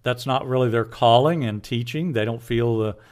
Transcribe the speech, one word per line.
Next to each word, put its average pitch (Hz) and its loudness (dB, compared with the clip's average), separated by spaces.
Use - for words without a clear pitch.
that's 123 -4
not 131 -2
really 127 2
their 113 0
calling 131 4
in 104 -4
teaching. 123 -4
They 110 0
don't 117 -6
feel 117 0
the, 107 -2